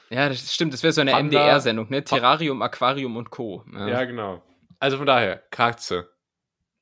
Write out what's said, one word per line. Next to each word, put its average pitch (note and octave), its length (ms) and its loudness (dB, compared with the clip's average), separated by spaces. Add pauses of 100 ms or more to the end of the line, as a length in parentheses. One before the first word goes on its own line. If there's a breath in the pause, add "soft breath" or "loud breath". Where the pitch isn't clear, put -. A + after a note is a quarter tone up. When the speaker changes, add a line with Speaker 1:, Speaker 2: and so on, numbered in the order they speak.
(100)
Speaker 1:
Ja, C3+ 180 0
das B2+ 240 -6
stimmt. E3 220 0
Das A#2+ 80 -10
wär D#3+ 100 4
so D#3 80 2
eine C3+ 120 4
Speaker 2:
Panda. C#3+ 260 4
Speaker 1:
M-D-R-Sendung, B2+ 500 2
ne? C3+ 140 -4
Speaker 2:
Pa- - 140 -2
Speaker 1:
Terrarium, C3+ 460 2
Aquarium B2 540 -2
und A#2 140 -10
Co. G#2+ 420 -10
Ja. G2+ 160 -8
Speaker 2:
Ja, B2 160 -2
genau. G#2+ 380 -8 (400)
Also C#3 140 0
von C#3+ 100 -6
daher, A#2+ 300 2 (140)
Katze. A#2 600 -4 (720)